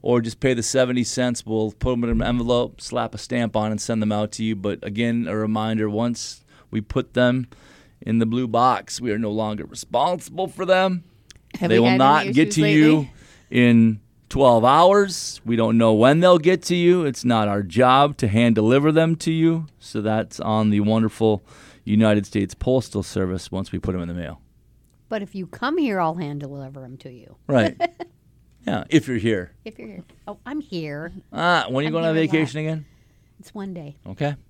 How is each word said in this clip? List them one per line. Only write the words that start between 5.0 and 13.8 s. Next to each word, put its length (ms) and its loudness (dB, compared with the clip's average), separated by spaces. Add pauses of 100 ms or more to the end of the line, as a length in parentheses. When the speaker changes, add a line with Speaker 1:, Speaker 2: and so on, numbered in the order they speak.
Speaker 1:
a 100 -6
reminder, 500 -2
once 560 -6 (280)
we 100 -4
put 320 -6
them 320 0 (560)
in 160 -2
the 80 2
blue 220 -4
box, 520 0
we 120 -6
are 80 -2
no 100 -4
longer 360 -6
responsible 840 -4
for 180 -8
them. 380 0 (560)
Speaker 2:
Have 100 -2
Speaker 1:
They 60 4
Speaker 2:
we 60 6
Speaker 1:
will 80 4
Speaker 2:
had 40 4
any 60 2
Speaker 1:
not 340 4
get 140 4
Speaker 2:
issues 80 -4
Speaker 1:
to 80 2
Speaker 2:
lately? 180 4
Speaker 1:
you 280 4 (420)
in 480 4 (300)